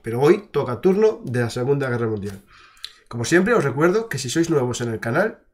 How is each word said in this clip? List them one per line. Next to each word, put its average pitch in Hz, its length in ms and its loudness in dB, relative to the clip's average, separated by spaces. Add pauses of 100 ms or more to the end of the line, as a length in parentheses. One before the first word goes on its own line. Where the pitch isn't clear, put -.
Pero 117 180 -4
hoy 185 300 4
toca 127 300 -4
turno 208 440 2
de 123 160 -2
la 117 100 0
Segunda 135 400 -2
Guerra 117 160 -2
Mundial. 101 340 -6 (680)
Como 120 160 -6
siempre, 190 280 2
os 196 100 4
recuerdo 170 460 0
que 135 100 -6
si 127 120 -6
sois 165 180 0
nuevos 127 320 0
en 120 80 -2
el 110 120 -6
canal 165 400 -2 (140)